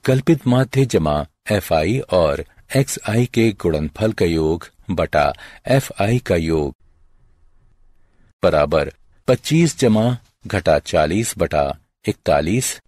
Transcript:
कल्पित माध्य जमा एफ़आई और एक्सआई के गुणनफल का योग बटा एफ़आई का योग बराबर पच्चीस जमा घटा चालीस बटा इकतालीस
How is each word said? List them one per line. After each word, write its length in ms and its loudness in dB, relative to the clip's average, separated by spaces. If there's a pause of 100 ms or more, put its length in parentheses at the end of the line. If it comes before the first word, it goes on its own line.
कल्पित 420 0
माध्य 400 2
जमा 400 0 (240)
एफ़आई 480 0
और 460 0 (320)
एक्सआई 500 0
के 260 2
गुणनफल 600 -2
का 120 -2
योग 460 -2 (200)
बटा 420 0 (360)
एफ़आई 500 0
का 180 -2
योग 380 -2 (1700)
बराबर 500 2 (360)
पच्चीस 500 0
जमा 380 2 (300)
घटा 320 2
चालीस 600 -2
बटा 400 -2 (300)
इकतालीस 800 -2